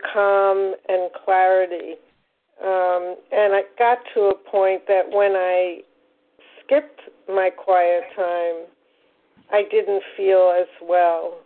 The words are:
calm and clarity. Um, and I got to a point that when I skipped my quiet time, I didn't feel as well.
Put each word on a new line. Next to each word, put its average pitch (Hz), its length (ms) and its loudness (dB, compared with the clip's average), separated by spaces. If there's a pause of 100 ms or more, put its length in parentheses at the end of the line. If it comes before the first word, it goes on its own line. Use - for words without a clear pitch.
(140)
calm 196 600 2 (140)
and 180 220 -2 (140)
clarity. 185 720 0 (680)
Um, 180 520 -2 (160)
and 208 220 2
I 196 80 2 (160)
got 240 200 2 (160)
to 220 140 0
a 196 80 2
point 190 520 -2
that 190 240 2
when 202 240 2
I 180 440 -2 (840)
skipped - 380 -2 (260)
my 190 220 0
quiet 175 540 2 (120)
time, 175 500 -4 (840)
I 208 180 2
didn't 202 340 -2 (120)
feel 190 440 4
as 180 80 0 (140)
well. 170 640 0